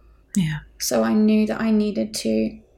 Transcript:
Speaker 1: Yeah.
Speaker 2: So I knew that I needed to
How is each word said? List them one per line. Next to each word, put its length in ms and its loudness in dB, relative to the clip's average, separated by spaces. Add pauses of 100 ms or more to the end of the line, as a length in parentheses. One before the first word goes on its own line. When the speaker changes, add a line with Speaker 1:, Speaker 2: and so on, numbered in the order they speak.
(360)
Speaker 1:
Yeah. 240 0 (200)
Speaker 2:
So 240 0
I 100 0
knew 340 4
that 140 -4
I 100 0
needed 440 0
to 440 -2 (180)